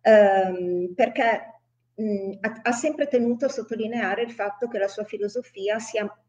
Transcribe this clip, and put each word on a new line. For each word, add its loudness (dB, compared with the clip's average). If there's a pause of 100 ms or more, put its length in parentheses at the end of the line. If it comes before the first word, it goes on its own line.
ehm, 4
perché, 0 (420)
mm, -4
ha, -6
ha 0
sempre -2
tenuto 2
a 0
sottolineare -4
il -4
fatto -6
che -6
la 0
sua -6
filosofia -4
sia -6 (200)